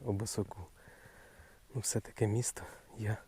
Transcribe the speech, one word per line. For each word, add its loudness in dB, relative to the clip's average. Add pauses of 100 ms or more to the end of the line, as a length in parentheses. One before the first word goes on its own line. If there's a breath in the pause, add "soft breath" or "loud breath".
об 2
осоку. -4 (1080 loud breath)
Ну, -2
все-таки 2
місто 2 (360 loud breath)
я 2 (120)